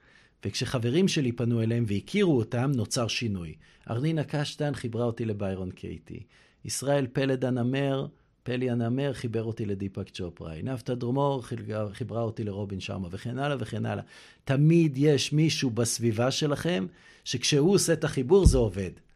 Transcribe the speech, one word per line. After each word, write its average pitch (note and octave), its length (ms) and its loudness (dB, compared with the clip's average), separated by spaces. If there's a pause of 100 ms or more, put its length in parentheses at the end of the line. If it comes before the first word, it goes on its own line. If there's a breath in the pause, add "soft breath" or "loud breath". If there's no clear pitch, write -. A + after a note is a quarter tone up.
(460 soft breath)
וכשחברים B2 640 0
שלי C3 240 0
פנו A#2 300 0
אליהם A#2 260 2
והכירו D3 500 2
אותם, A#2+ 380 0
נוצר A#2 320 -2
שינוי. F#2+ 480 -4 (340 soft breath)
ארנינה D3 340 0
קשטן D3 520 -4
חיברה A#2+ 300 -2
אותי A#2 200 -2
לביירון F#2+ 460 -4
קייטי. E2 520 -12 (420 soft breath)
ישראל C3+ 480 0
פלד C3+ 320 0
הנמר, C3+ 640 0 (360 soft breath)
פלי B2+ 260 -2
הנמר, A#2+ 440 0
חיבר A2+ 300 -4
אותי A2+ 220 -4
לדיפאק G2 440 -4
צ'ופרה. E2+ 440 -10
עינב A#2 260 -6
תדרומור B2+ 640 -2
חילגה-, G#2+ 500 -6
חיברה A2 280 -6
אותי A2 220 -4
לרובין G2+ 360 -4
שרמה, F#2+ 320 -6
וכן A#2+ 280 -8
הלאה C#3+ 200 -2
וכן A2 260 -6
הלאה. G#2 180 -4 (400 loud breath)
תמיד D#3 540 6
יש D3 360 4
מישהו D3+ 360 2
בסביבה A#2 600 0
שלכם, E3 540 0 (380 loud breath)
שכשהוא D3 500 4
עושה E3+ 200 4
את D#3 100 0
החיבור, D3+ 420 4
זה B2+ 120 8
עובד. F#2+ 340 0 (240 soft breath)